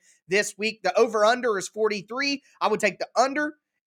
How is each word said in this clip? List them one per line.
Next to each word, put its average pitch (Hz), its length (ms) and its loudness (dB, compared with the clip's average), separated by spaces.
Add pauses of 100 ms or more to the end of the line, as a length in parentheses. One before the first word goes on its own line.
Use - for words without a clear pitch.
(280)
this 202 300 -2
week. 220 240 -6
The 180 160 0
over-under 226 600 2
is 180 100 -6
forty-three. 220 760 -4 (180)
I 185 80 0
would 214 100 0
take 196 200 0
the 160 180 -6
under 294 380 0 (340)